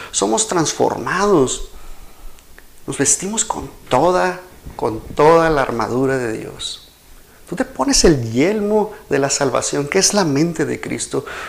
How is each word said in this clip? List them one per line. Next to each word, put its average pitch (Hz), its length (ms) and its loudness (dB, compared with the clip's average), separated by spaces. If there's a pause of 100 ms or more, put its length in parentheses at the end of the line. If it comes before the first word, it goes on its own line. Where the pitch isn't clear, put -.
(120)
somos 113 380 0
transformados. 147 1200 0 (1160)
Nos 135 120 -8
vestimos 208 480 -2
con - 240 -6 (200)
toda, 180 500 2 (360)
con 110 240 -4
toda 165 500 4
la 147 120 2
armadura 123 560 0
de 120 160 -2
Dios. - 560 -10 (580)
Tú 175 80 -8
te 262 80 -4
pones 262 420 0
el 127 260 4
yelmo 208 640 2 (160)
de 143 100 2
la 139 100 0
salvación, 139 580 0
que 190 120 0
es 190 140 2
la 202 100 2
mente 156 420 0
de 123 140 -4
Cristo, - 460 -6 (240)